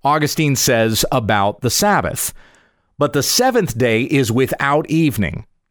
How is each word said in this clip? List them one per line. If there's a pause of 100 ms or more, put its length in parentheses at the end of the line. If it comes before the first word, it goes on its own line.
Augustine
says
about
the
Sabbath. (640)
"But
the
seventh
day
is
without
evening. (260)